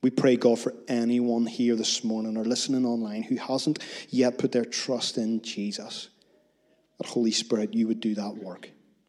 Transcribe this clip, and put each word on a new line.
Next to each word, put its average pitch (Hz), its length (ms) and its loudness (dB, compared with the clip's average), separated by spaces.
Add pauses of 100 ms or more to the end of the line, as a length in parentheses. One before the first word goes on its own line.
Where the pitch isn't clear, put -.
We 131 80 6
pray, 127 260 6
God, 120 220 6
for - 160 -4 (140)
anyone 120 580 2
here 120 300 2
this - 280 0
morning 110 340 -2
or 110 60 -2
listening 127 440 0
online 113 340 -2
who 127 140 -2
hasn't 135 440 -2 (300)
yet 127 300 2
put 127 120 2
their 120 140 2
trust - 540 -4
in 113 240 0
Jesus, - 680 -8 (880)
that - 80 -8
Holy 113 260 0
Spirit, 107 440 -2
you 113 120 2
would 113 120 0
do 107 160 -2
that 101 220 -8
work - 340 -14 (380)